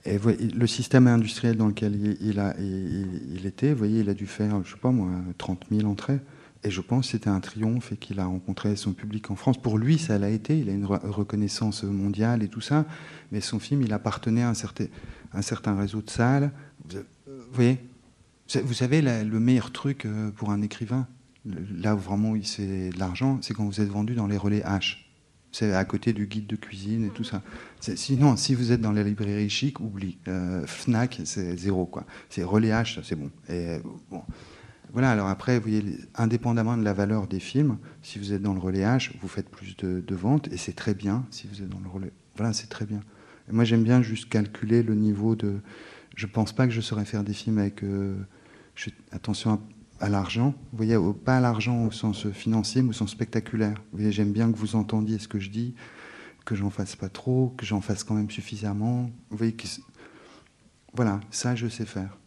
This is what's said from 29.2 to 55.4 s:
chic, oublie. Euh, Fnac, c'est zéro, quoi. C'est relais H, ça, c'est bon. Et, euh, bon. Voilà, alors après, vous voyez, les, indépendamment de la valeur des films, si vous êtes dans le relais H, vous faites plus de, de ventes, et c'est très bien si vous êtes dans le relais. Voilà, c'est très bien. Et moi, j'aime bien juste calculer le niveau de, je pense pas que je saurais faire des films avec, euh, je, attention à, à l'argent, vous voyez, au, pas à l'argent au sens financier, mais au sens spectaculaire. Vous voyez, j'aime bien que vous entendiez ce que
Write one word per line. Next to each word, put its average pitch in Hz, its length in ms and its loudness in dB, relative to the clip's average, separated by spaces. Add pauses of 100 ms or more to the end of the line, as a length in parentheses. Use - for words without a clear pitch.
chic, 139 300 -2
oublie. 98 360 -6 (120)
Euh, 90 380 -2
Fnac, 120 600 0
c'est 90 320 -4
zéro, 92 260 2
quoi. - 220 -10 (240)
C'est 95 120 -4
relais 107 280 4
H, 113 240 0
ça, - 100 -10
c'est - 120 -4
bon. 71 140 -8 (200)
Et, - 20 -4 (160)
euh, 85 100 -4 (320)
bon. 92 120 -10 (680)
Voilà, 127 180 4
alors 104 160 2
après, 98 300 2
vous 113 60 2
voyez, 107 200 0
les, 101 160 -4 (160)
indépendamment 117 600 2
de 113 80 2
la 101 80 2
valeur 101 340 2
des 92 140 -4
films, 131 380 2 (240)
si - 180 -12
vous 101 120 -4
êtes 98 100 0
dans 101 120 0
le 95 60 -2
relais 92 220 0
H, 127 280 2 (100)
vous 98 60 -10
faites 92 220 -6
plus 95 280 -16
de, 92 300 -2
de 98 80 -4
ventes, 117 380 2
et - 40 -8
c'est - 180 -8
très 107 200 -2
bien 104 380 -2
si - 160 -14
vous 101 140 -12
êtes 92 60 -8
dans 95 120 -8
le 95 80 -10
relais. 95 240 -8 (240)
Voilà, 113 160 0
c'est 107 160 -6
très - 160 -8
bien. 104 160 -6 (480)
Et - 40 -6
moi, 113 120 6
j'aime 113 180 6
bien 123 200 8
juste 110 260 -2
calculer 110 560 2
le 110 100 2
niveau 107 400 4
de, 104 220 0 (580)
je 110 120 -6
pense 101 260 0
pas 127 160 4
que 117 40 0
je 117 80 0
saurais 107 240 -2
faire 104 200 -4
des 104 80 -4
films 107 260 -2
avec, 101 240 0
euh, 98 320 -2 (600)
je, - 140 -8 (200)
attention 107 440 0 (460)
à, 104 60 -2
à - 20 0
l'argent, 113 460 2 (160)
vous 117 60 -10
voyez, 110 180 2
au, 101 180 6
pas 131 260 4
à - 20 6
l'argent 117 460 2
au 107 40 2
sens 104 400 -2
financier, 110 520 0
mais 127 80 4
au - 20 -4
sens 107 180 -2
spectaculaire. 107 800 -2
Vous - 80 -8
voyez, 104 140 2
j'aime 101 200 2
bien 113 200 4
que 107 40 0
vous 107 200 -2
entendiez 107 420 0
ce 104 80 -10
que 101 140 -4